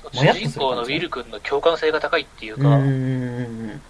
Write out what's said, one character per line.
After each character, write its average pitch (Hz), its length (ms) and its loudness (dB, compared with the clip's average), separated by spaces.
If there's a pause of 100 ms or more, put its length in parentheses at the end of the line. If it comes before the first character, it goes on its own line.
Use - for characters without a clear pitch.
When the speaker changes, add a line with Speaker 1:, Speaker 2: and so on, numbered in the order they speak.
Speaker 1:
と、 - 140 -14
Speaker 2:
も 131 60 4
や 180 100 8
っ - 20 0
と 190 60 -4
す - 40 -4
る 147 40 -2
感 - 0 -
じ。 - 0 -
Speaker 1:
主 - 20 -2
人 - 80 -10
公 127 160 0
の 120 80 -2
ウ - 20 -4
ィ 143 140 -2
ル 170 100 -4
君 123 220 -8
の 110 80 -12
共 208 220 -2
感 165 160 4
性 156 140 2
が 156 100 -2
高 151 160 0
い 147 40 0
っ 135 40 -14
て - 200 -16
い 107 60 -10
う 110 60 -10
か。 139 100 4
Speaker 2:
う 143 40 8
ん - 20 6
う 139 40 6
ん - 20 4
う 135 80 2
ん - 20 4
う 123 840 -4
ん。 147 160 -14